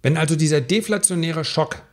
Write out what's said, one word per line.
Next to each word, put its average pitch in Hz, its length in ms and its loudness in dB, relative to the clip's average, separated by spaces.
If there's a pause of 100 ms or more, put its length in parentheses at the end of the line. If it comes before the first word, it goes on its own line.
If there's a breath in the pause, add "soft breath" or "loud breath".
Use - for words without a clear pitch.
Wenn 147 140 2
also 160 180 2
dieser 151 260 2
deflationäre 170 840 -2
Schock - 360 -2 (120)